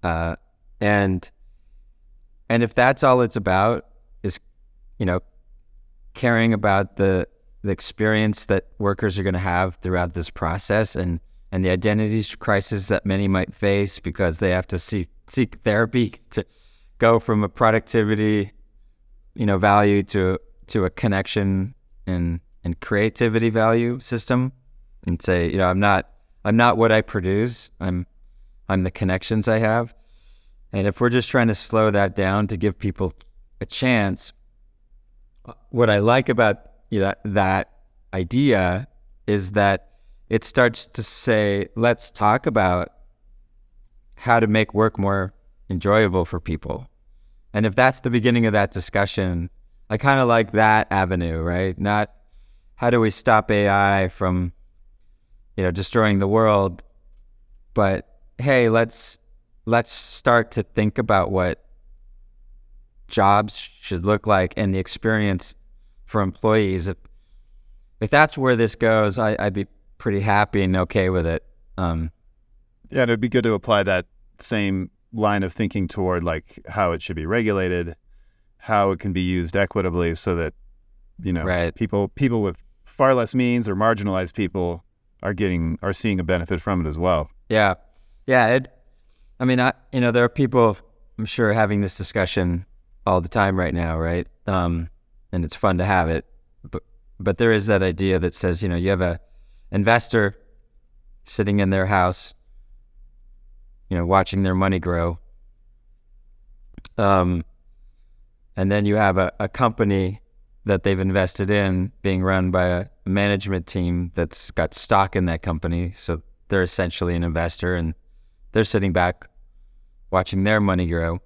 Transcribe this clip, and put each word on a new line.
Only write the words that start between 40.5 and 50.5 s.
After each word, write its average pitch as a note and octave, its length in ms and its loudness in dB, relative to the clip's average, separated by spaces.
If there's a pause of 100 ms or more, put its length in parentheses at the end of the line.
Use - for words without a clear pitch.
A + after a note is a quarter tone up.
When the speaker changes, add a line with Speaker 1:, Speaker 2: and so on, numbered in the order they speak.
Speaker 1:
to - 160 -10
say, G#2 720 -2
"Let's A#2 360 0
talk G#2+ 340 0
about F#2 440 0 (1300)
how A#2+ 240 2
to A2+ 80 2
make G#2+ 260 2
work G#2+ 240 2
more G2 360 -2 (360)
enjoyable G2 560 2
for E2+ 140 -8
people." - 500 -8 (640)
And G#2+ 120 2
if G#2 100 0
that's B2+ 240 4
the C3 100 -2
beginning A#2+ 360 2
of G#2+ 80 2
that G2+ 180 2
discussion, F2+ 760 -4 (400)
I A2 80 -2
kinda C3+ 280 2
like A2+ 280 2